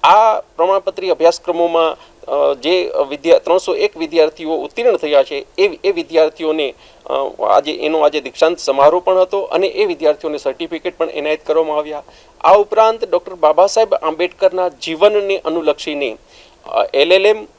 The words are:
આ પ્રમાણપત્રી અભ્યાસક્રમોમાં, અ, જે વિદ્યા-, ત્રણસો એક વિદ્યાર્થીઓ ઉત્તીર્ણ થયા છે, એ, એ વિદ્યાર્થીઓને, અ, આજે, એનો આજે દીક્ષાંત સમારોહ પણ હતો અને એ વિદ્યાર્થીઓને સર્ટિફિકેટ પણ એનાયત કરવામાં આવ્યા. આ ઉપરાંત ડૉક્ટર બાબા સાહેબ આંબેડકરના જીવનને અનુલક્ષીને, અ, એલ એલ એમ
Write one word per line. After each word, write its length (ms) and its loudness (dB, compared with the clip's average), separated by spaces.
આ 360 4
પ્રમાણપત્રી 680 -4
અભ્યાસક્રમોમાં, 880 0
અ, 220 0
જે 380 -2
વિદ્યા-, 280 2
ત્રણસો 380 0
એક 220 -2
વિદ્યાર્થીઓ 520 -2
ઉત્તીર્ણ 480 -2
થયા 260 2
છે, 220 -8
એ, 260 0
એ 80 0
વિદ્યાર્થીઓને, 800 -2
અ, 80 -8
આજે, 280 2
એનો 280 -4
આજે 220 2
દીક્ષાંત 360 -2
સમારોહ 440 2
પણ 160 0
હતો 240 0
અને 260 -2
એ 180 -2
વિદ્યાર્થીઓને 520 -2
સર્ટિફિકેટ 600 -8
પણ 120 -2
એનાયત 380 -6
કરવામાં 300 0
આવ્યા. 260 -8
આ 160 6
ઉપરાંત 520 0
ડૉક્ટર 240 -4
બાબા 340 2
સાહેબ 260 0
આંબેડકરના 760 -2
જીવનને 680 -2
અનુલક્ષીને, 800 -4
અ, 180 -2
એલ 180 2
એલ 140 4
એમ 220 0